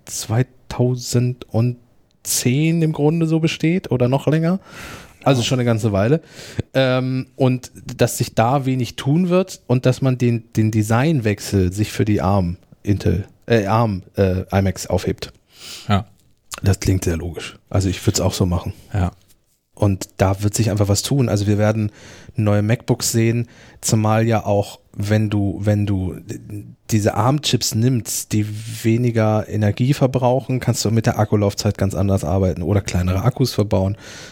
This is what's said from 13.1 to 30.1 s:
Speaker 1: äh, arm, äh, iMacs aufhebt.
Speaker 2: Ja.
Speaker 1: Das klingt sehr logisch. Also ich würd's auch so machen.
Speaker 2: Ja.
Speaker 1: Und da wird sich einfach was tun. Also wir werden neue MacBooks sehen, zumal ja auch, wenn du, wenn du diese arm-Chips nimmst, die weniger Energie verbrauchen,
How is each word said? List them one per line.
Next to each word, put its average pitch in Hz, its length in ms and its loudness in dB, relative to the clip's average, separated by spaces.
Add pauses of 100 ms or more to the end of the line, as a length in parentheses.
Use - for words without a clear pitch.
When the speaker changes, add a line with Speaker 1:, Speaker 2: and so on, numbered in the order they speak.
Speaker 1:
äh, 113 200 2
arm, 107 380 0 (120)
äh, 92 280 2 (140)
iMacs 98 300 0
aufhebt. - 460 -4 (560)
Speaker 2:
Ja. 98 160 0 (580)
Speaker 1:
Das 98 160 2
klingt 95 240 0
sehr 82 140 -2
logisch. 82 400 -10 (120)
Also 95 200 0
ich - 180 -6
würd's - 140 0
auch 92 120 0
so 104 120 0
machen. 87 260 -2 (220)
Speaker 2:
Ja. 90 180 0 (600)
Speaker 1:
Und 98 340 0 (100)
da 98 260 2
wird 104 100 0
sich 101 180 0
einfach 101 160 0
was 101 160 2
tun. 139 260 0
Also 101 160 0
wir 101 120 2
werden 104 340 0 (440)
neue 104 260 2
MacBooks 113 500 -2
sehen, 117 360 0 (340)
zumal 110 460 2
ja 113 180 0
auch, 101 340 -2 (200)
wenn 107 300 0
du, 101 320 -2
wenn 104 240 2
du 95 300 -2 (760)
diese 107 240 2
arm-Chips 127 640 0
nimmst, 117 580 -2
die 107 140 0 (360)
weniger 113 640 2
Energie 107 460 0
verbrauchen, 127 640 0